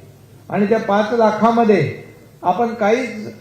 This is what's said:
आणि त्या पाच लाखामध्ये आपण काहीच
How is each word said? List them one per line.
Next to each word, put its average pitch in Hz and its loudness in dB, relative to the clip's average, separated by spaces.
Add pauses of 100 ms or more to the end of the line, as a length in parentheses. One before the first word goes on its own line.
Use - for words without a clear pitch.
(500)
आणि 196 0
त्या 220 2
पाच 208 0
लाखामध्ये 214 2 (440)
आपण 226 -2
काहीच 214 -4